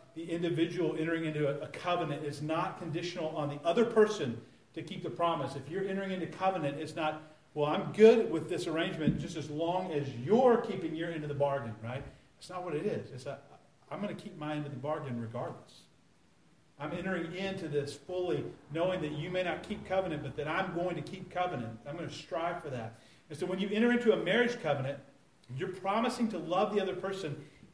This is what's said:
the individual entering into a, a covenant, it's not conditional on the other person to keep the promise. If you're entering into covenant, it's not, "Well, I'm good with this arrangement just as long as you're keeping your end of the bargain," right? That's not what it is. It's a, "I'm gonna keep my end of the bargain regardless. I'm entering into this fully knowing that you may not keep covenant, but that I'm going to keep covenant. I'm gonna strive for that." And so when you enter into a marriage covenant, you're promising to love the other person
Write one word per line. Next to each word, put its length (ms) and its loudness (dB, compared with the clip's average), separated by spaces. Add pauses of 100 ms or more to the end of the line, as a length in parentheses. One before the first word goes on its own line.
(140)
the 100 -8
individual 760 0
entering 280 0
into 220 2
a, 160 -2
a 40 -8
covenant, 560 -2
it's 160 -6
not 380 -2
conditional 580 -4
on 120 0
the 160 -6
other 200 6
person 560 4 (340)
to 80 -8
keep 220 -8
the 60 -2
promise. 440 0
If 160 -8
you're 160 -2
entering 240 -2
into 160 -4
covenant, 520 0
it's 180 -6
not, 260 -2 (320)
"Well, 120 2
I'm 260 0
good 400 10
with 160 -2
this 180 -2
arrangement 540 0
just 160 -6
as 120 -6
long 440 -2
as 240 -2
you're 420 6
keeping 380 -2
your 160 -4
end 100 -6
of 60 -6
the 80 -4
bargain," 380 0 (100)
right? 180 -6 (340)
That's 140 -18
not 140 -6
what 100 -4
it 100 -2
is. 280 -4
It's 140 -12
a, 120 -8 (540)
"I'm 80 -8
gonna 140 -4
keep 220 -12
my 180 -4
end 120 -4
of 60 -8
the 60 -8
bargain 420 -4
regardless. 640 -8 (960)
I'm 140 -8
entering 420 -4
into 340 -4
this 260 -2
fully 500 -2 (260)
knowing 300 0
that 120 -2
you 180 -4
may 120 0
not 200 -2
keep 240 -8
covenant, 360 0
but 140 -6
that 100 -2
I'm 280 0
going 200 0
to 60 -4
keep 300 -10
covenant. 580 -2
I'm 80 -6
gonna 140 -6
strive 520 -4
for 80 -8
that." 300 -8 (280)
And 80 -10
so 100 -2
when 120 -2
you 140 0
enter 180 6
into 220 6
a 40 6
marriage 460 2
covenant, 360 0 (580)
you're 140 -4
promising 580 2
to 100 -2
love 360 2
the 60 4
other 140 0
person 500 -4 (300)